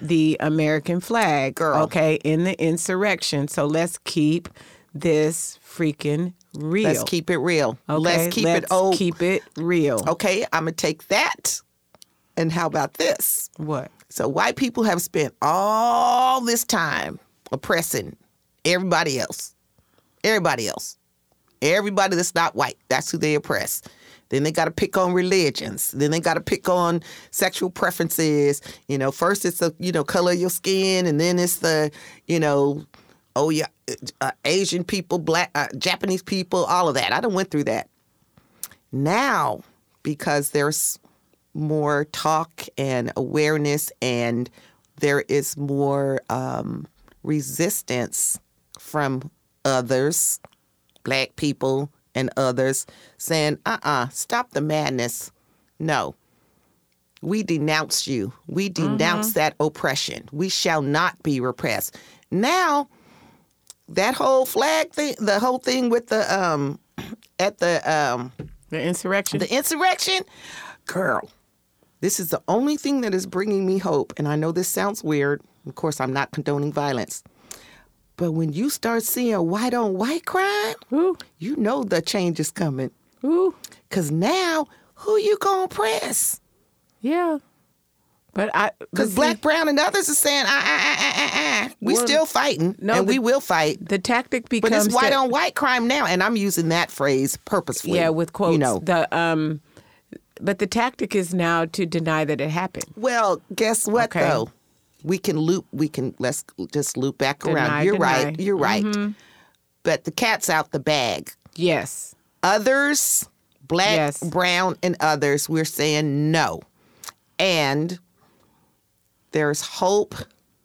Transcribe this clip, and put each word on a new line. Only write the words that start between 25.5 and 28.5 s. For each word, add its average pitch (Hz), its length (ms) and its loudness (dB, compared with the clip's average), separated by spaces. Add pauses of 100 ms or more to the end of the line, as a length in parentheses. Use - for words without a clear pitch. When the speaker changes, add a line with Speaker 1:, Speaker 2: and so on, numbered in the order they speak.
Speaker 2:
Then 147 220 0
they 165 80 0
gotta 165 200 0
pick - 280 -2
on 170 340 2 (280)
sexual 185 380 -2
preferences. 156 920 0 (260)